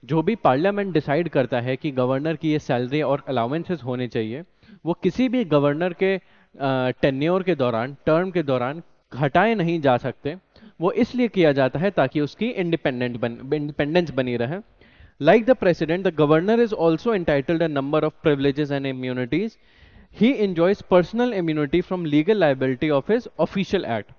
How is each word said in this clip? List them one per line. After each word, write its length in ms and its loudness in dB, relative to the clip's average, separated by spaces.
जो 160 0
भी 140 0
पार्लियामेंट 580 2
डिसाइड 360 0
करता 300 0
है 160 -4
कि 160 -6
गवर्नर 440 -2
की 160 -4
ये 80 0
सैलरी 420 -2
और 260 -2
अलाउंसेस 560 -4
होने 240 -6
चाहिए, 360 -6
वो 80 -2
किसी 360 0
भी 160 0
गवर्नर 480 0
के, 220 0
अ, 60 -8
टेन्योर 420 0
के 120 0
दौरान, 500 -2
टर्म 260 2
के 120 -2
दौरान 380 -2
घटाए 420 2
नहीं 260 -2
जा 160 4
सकते। 400 -6
वो 100 0
इसलिए 360 0
किया 240 4
जाता 280 0
है 120 0
ताकि 300 0
उसकी 240 -4
इंडिपेंडेंट 720 -2
बन-, 360 -4
इंडिपेंडेंस 580 0
बनी 260 -2
रहे। 220 -2
Like 280 4
the 140 4
president, 440 0
the 120 -2
governor 380 4
is 60 -4
also 340 0
entitled 540 0
a 160 0
number 260 0
of 80 0
privileges 440 0
and 220 -4
immunities। 580 -4
He 120 4
enjoys 360 0
personal 480 2
immunity 500 0
from 120 -4
legal 220 2
liability 680 0
of 80 -10
his 380 -2
official 380 -2
act। 340 -6